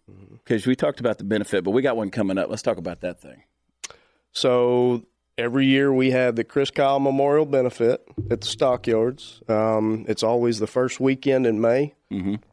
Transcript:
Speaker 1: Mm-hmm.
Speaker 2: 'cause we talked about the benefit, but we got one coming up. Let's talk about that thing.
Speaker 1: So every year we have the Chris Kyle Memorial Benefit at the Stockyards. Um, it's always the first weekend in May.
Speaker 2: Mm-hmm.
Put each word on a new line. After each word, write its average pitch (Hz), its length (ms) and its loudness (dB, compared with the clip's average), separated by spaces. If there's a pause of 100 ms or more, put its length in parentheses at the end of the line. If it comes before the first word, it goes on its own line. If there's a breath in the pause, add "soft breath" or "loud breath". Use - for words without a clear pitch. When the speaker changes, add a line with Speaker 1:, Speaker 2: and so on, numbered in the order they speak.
(100)
Speaker 1:
Mm-hmm. 98 240 -20 (100)
Speaker 2:
'cause 110 220 -2
we 127 100 2
talked 147 240 -4
about 117 160 -2
the - 80 -14
benefit, 101 400 -2
but 95 60 -2
we 120 100 2
got 127 160 0
one 104 140 -4
coming 95 260 -2
up. 92 140 -2
Let's 107 120 -8
talk 110 140 -2
about 85 240 -10
that 90 220 -8
thing. 67 220 -20 (880 soft breath)
Speaker 1:
So 123 720 2 (340)
every 120 300 0
year 139 260 2
we 131 180 2
have 127 260 2
the 113 80 -2
Chris - 260 -2
Kyle 139 300 2
Memorial 139 460 2
Benefit 127 580 0 (260)
at 113 120 -2
the - 40 -8
Stockyards. 120 1000 -2
Um, 110 600 0
it's 110 140 -2
always 120 360 2
the 107 80 -2
first 127 340 -2
weekend 131 460 0
in 110 140 0
May. 123 340 0 (180)
Speaker 2:
Mm-hmm. 98 240 -4 (160)